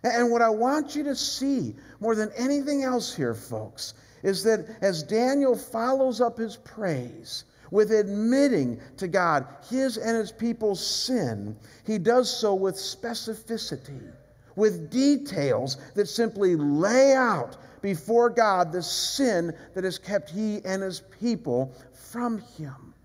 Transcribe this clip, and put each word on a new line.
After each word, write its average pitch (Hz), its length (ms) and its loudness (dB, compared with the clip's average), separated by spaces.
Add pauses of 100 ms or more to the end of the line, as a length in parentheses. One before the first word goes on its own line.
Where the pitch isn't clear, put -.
And 240 260 2
what 233 120 2
I 226 80 6
want 269 440 0
you 294 120 -2
to 277 100 -2
see 247 580 -4 (280)
more 226 140 0
than 214 200 -2
anything 277 480 -2
else 254 320 -2
here, 120 180 -2
folks, - 600 -10 (280)
is 190 220 -2
that 220 240 0 (140)
as 180 220 0
Daniel 254 520 2
follows 247 640 -2
up 233 180 2
his 226 200 -6
praise - 880 -6 (260)
with 214 220 4
admitting 208 880 2 (160)
to 190 100 -4
God 160 380 2 (240)
his 254 260 0
and 226 220 -2
his 214 160 -4
people's 220 520 -2
sin, 113 720 -2 (300)
he 214 120 -2
does 233 320 4
so 202 260 0
with 190 200 0
specificity, 220 1400 -10 (440)
with 185 340 2
details 151 880 0 (160)
that 202 160 2
simply 202 460 2
lay 190 580 4
out 220 440 0 (260)
before 226 440 2
God 196 440 4
the 180 100 -2
sin 175 720 0 (220)
that 185 80 -4
has 185 160 -4
kept 196 320 -4
he 208 340 -4
and 190 160 -4
his 190 180 -6 (200)
people 135 560 -2 (180)
from 233 460 -6 (180)
him. 135 480 -14